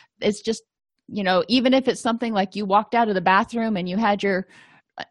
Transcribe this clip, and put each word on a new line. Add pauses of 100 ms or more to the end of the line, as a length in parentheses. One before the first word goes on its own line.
(200)
It's
just, (460)
you
know,
even
if
it's
something
like
you
walked
out
of
the
bathroom
and
you
had
your, (520)
uh,